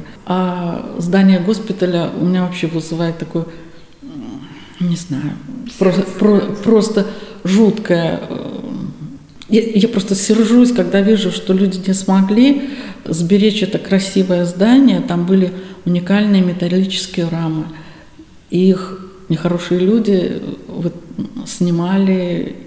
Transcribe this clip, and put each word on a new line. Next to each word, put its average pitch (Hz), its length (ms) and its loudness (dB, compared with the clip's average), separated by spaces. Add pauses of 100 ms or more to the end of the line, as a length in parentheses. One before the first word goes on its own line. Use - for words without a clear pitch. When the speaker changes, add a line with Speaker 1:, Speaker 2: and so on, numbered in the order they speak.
(240)
Speaker 1:
А 180 640 -4 (100)
здание 190 400 4
госпиталя 180 720 -2 (100)
у - 60 0
меня 180 180 2
вообще 175 240 -4
вызывает 165 520 -4
такое, - 260 -6 (580)
м, - 840 -10
не 170 80 0
знаю, 143 360 -6 (460)
про-, 190 140 2
Speaker 2:
Сердце. 190 260 -2
Speaker 1:
про-, 208 220 4 (240)
просто 208 420 2 (380)
жуткое, 180 840 2
э, - 180 -10 (1040)
я, 214 140 4
я 220 260 2
просто 202 260 -2
сержусь, 226 580 4
когда 190 280 2
вижу, 196 300 2
что - 220 -4
люди 190 340 2
не 190 80 2
смогли 208 760 2 (340)
сберечь 190 580 2
это 190 160 -2
красивое 185 640 0
здание. 202 560 4
Там 175 240 -2
были 185 280 2 (320)
уникальные 190 580 2
металлические 180 840 -2
рамы. 160 380 -4 (840)
И 185 200 4
их - 280 -2 (300)
нехорошие 175 500 -2
люди, 208 320 2 (220)
э, - 80 -8 (260)
вот, 170 280 -6 (520)
снимали 180 1120 0 (100)